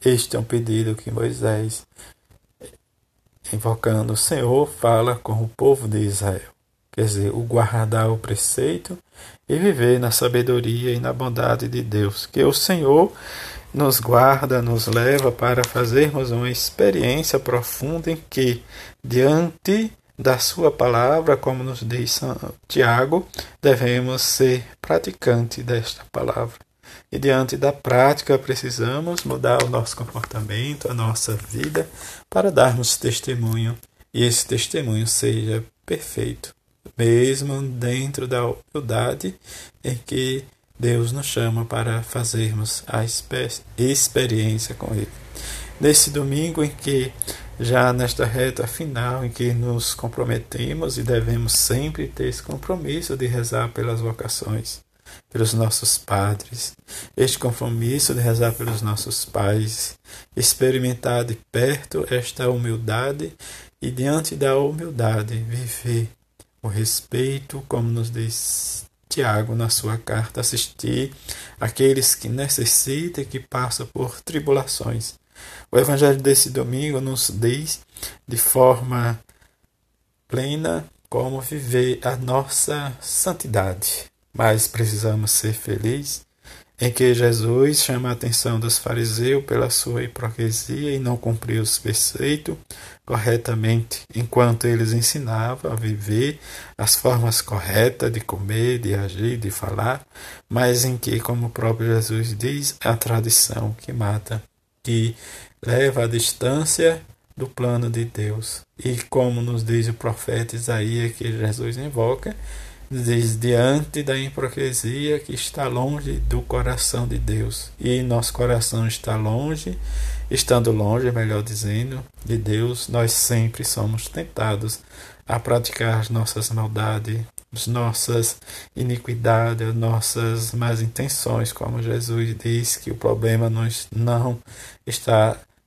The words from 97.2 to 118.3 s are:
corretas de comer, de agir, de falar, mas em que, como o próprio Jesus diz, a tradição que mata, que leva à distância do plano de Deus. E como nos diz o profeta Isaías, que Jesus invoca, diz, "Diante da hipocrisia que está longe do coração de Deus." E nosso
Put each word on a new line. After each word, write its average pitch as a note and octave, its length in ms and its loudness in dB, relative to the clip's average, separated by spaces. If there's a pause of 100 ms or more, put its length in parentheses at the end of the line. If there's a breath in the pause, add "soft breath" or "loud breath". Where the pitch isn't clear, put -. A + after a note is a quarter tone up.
corretas G#2+ 720 2
de A2+ 80 -4
comer, A2+ 600 -2
de G2+ 160 0
agir, G2+ 420 -2
de G#2 140 -4
falar, A2 520 -2 (460 loud breath)
mas B2 340 4
em B2+ 140 0
que, A2+ 220 -2
como A#2+ 280 -2
o A#2 40 -6
próprio A2+ 360 0
Jesus A2+ 480 2
diz, C#3 460 -2
a A2+ 160 2
tradição A2+ 800 0
que - 140 -12
mata, G#2+ 480 -2 (400)
que A2+ 340 0 (480 loud breath)
leva B2+ 420 2
à - 20 2
distância D3+ 920 2 (360)
do C3 100 -6
plano A#2+ 420 -2
de A#2 160 -2
Deus. A2 560 -6 (220)
E B2+ 140 -2 (120)
como B2 320 2
nos A#2 220 -2
diz A2+ 240 2
o A#2 60 -2
profeta A2+ 600 -4
Isaías, A#2 580 -2
que A#2 180 -6
Jesus A2+ 460 -2
invoca, C3 580 -2 (540 loud breath)
diz, A#2 500 2
"Diante C3 640 2
da C3+ 140 -2
hipocrisia C3+ 1040 -2
que D3 140 -10
está C3+ 340 -4
longe C#3 460 -2 (140)
do B2 140 2
coração A#2+ 640 -2
de A#2+ 100 -2
Deus." A2 640 -2
E B2 220 2
nosso A#2 320 0